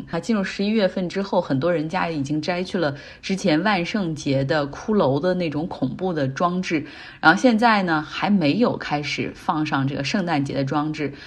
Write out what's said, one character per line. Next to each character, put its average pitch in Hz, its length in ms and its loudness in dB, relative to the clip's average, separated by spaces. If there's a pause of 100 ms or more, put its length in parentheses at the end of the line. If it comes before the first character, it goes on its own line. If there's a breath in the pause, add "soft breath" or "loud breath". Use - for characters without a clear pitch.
啊， 170 100 -4
进 226 160 0
入 196 80 0
十 190 200 -4
一 202 60 0
月 214 180 4
份 185 200 -4
之 196 140 -4
后， 196 180 -2
很 143 200 0
多 165 120 2
人 156 160 0
家 180 220 -2
已 156 140 -2
经 151 180 -2
摘 180 220 -2
去 185 120 -4
了 151 200 0 (260 loud breath)
之 190 140 -2
前 185 260 2
万 190 240 2
圣 170 300 -2
节 135 280 0
的 143 260 0
骷 214 260 -2
髅 175 240 4
的 180 160 2
那 175 120 0
种 147 200 -4
恐 - 280 -4
怖 185 160 -2
的 151 160 0
装 175 320 -2
置， 170 240 -2 (380 loud breath)
然 156 100 8
后 180 80 4
现 240 180 6
在 214 260 4
呢， 160 180 2
还 160 300 -2
没 185 260 4
有 220 180 4
开 147 280 -4
始 - 320 -4
放 156 280 -2
上 139 240 0
这 139 80 -2
个 139 80 -4
圣 190 220 0
诞 156 180 0
节 139 120 -4
的 135 100 0
装 151 260 0
置， 147 220 -4 (140 loud breath)